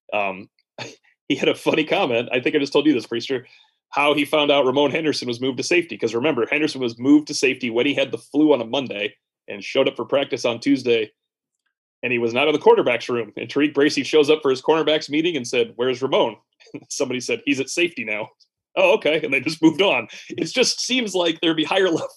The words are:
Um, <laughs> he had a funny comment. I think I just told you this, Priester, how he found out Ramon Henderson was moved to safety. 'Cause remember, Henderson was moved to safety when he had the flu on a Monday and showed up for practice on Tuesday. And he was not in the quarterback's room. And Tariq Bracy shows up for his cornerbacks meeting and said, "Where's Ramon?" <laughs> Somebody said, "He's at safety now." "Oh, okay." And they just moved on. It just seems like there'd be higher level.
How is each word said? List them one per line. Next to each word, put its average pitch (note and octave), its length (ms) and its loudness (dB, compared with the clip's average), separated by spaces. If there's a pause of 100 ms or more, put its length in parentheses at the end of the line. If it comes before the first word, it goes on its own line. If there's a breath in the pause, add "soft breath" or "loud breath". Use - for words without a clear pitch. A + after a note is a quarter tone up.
(140)
Um, G2+ 360 -4 (380)
<laughs> - 420 -20
he F3+ 60 0
had A3 140 0
a A#3 60 2
funny D#3+ 280 0
comment. C3 480 0
I B2+ 80 0
think D3+ 160 -2
I D3 40 4
just C#3 140 -4
told C#3+ 140 4
you D3+ 60 6
this, A#2 140 -2
Priester, B2 380 -6 (440 soft breath)
how D3 260 2
he D3 100 0
found D3 260 2
out C#3 140 4
Ramon C3+ 260 2
Henderson D3 360 -2
was A#2+ 140 -6
moved C3 160 -4
to C3 60 -4
safety. F3 340 0
'Cause A2 180 -2
remember, A#2+ 340 0
Henderson D3+ 320 -2
was A#2+ 160 -4
moved C#3+ 300 4
to D3 80 -8
safety D#3+ 340 0
when A#2+ 160 0
he C#3+ 80 0
had C3+ 180 -2
the A#2 60 -8
flu D3+ 360 2
on B2 80 2
a A2 40 -4
Monday A2 480 -6 (340)
and G2+ 160 -12
showed C3+ 240 0
up C3+ 80 -6
for A#2 100 -6
practice C#3 380 -2
on A#2 160 -2
Tuesday. A#2+ 520 0 (880)
And B2+ 100 -4
he B2 60 -2
was A#2 160 0
not C3+ 140 0
in D3+ 60 2
the D3 60 0
quarterback's D#3 500 4
room. A#2 280 -4
And A2 100 -8
Tariq D3 280 0
Bracy C#3+ 280 2
shows D3 260 4
up D#3 120 4
for C#3 80 0
his C3 120 0
cornerbacks D#3 480 0
meeting D#3+ 280 -2
and B2 100 -8
said, A#2 280 -2
"Where's B2+ 260 -2
Ramon?" C3+ 340 0 (280)
<laughs> - 260 -18
Somebody B2+ 300 -4
said, A#2 260 -4
"He's C#3+ 140 0
at C3+ 100 -6
safety E3+ 360 -4
now." G#2+ 240 -8 (460)
"Oh, F#3 200 6
okay." D#3+ 280 0
And C3+ 100 -4
they C3+ 60 2
just D#3+ 220 -6
moved D#3 200 4
on. C3 260 0 (220 loud breath)
It E3+ 160 -6
just - 360 0
seems A#3 340 -2
like E3+ 260 0
there'd E3 160 2
be D#3 60 0
higher F#3 260 2
level. D#3 280 0